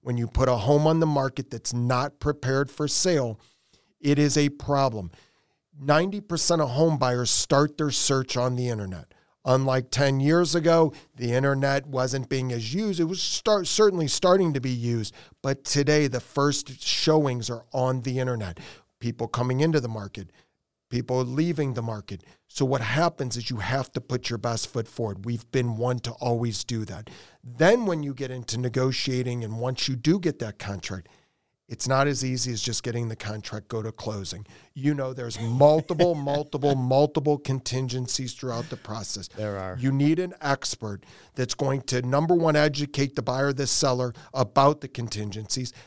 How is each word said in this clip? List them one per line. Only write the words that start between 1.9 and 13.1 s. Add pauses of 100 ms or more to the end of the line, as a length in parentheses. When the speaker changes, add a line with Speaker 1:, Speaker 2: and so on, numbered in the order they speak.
Speaker 1:
prepared
for
sale, (600)
it
is
a
problem. (680)
Ninety
percent
of
home
buyers
start
their
search
on
the
internet. (320)
Unlike
ten
years
ago, (220)
the
internet
wasn't
being
as
used.
It
was